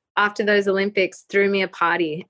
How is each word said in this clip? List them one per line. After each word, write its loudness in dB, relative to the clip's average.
after 0
those 2
Olympics, -2
threw 2
me 0
a -2
party -2